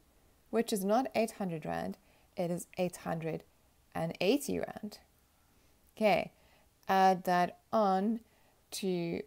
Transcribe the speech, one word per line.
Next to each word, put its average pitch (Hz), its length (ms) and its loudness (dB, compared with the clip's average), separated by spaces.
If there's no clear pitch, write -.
which 233 240 -2
is 196 100 0
not 220 320 0
eight 226 160 0
hundred 165 340 -6
rand, 170 320 -6
it 175 160 -2
is 175 160 -6
eight 180 200 -2
hundred 165 460 -6
and 165 240 -4
eighty 190 400 0
rand. - 400 -10
Okay, 202 360 2
add 190 360 6
that 180 340 2
on 214 460 2
to 175 580 -4